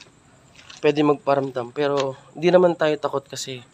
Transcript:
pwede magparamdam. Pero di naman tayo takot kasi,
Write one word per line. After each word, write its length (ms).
pwede 240
magparamdam. 720
Pero 400
di 160
naman 320
tayo 160
takot 320
kasi, 320